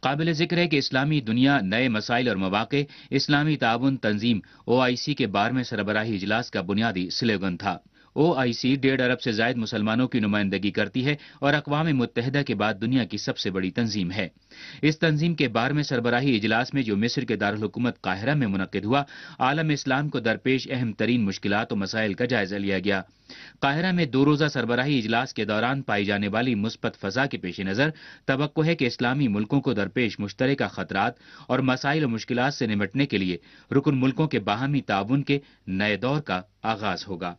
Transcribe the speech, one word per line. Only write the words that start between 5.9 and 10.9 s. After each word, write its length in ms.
اجلاس 360
کا 100
بنیادی 500
سلوگن 460
تھا۔ 220
او 220
آئی 180
سی 220
ڈیڑھ 280
ارب 180
سے 120
زائد 240
مسلمانوں 520
کی 120
نمائندگی 500
کرتی 360